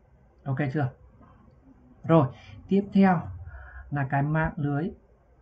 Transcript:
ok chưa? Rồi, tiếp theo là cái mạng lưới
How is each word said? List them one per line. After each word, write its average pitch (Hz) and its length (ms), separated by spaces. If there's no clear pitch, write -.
ok 135 140
chưa? 143 180
Rồi, 160 240
tiếp 196 260
theo 190 280
là 139 180
cái 139 120
mạng 156 340
lưới 143 360